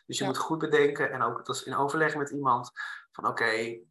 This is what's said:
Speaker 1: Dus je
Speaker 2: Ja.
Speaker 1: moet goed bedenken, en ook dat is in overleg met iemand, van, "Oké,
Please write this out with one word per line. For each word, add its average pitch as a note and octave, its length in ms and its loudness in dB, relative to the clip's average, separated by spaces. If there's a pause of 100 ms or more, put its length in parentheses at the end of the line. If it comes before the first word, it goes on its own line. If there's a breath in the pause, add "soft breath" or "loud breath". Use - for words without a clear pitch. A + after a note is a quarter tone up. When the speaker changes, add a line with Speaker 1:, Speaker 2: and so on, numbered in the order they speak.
Speaker 1:
Dus - 120 -6
je - 60 0
Speaker 2:
Ja. F#3+ 60 0
Speaker 1:
moet - 100 -2
goed - 200 -2
bedenken, D3 520 4
en C3 100 -2
ook A#2 240 -2
dat - 100 -4
is - 80 -8
in C3 120 -6
overleg D3 400 2
met - 140 -2
iemand, B2+ 420 0 (400 loud breath)
van, - 160 -4
"Oké, A2+ 520 0 (120)